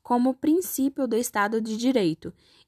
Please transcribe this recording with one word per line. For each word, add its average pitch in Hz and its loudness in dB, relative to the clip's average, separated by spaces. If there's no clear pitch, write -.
como 247 2
o 262 0
princípio 285 0
do 220 0
Estado 220 0
de 220 -6
Direito 208 0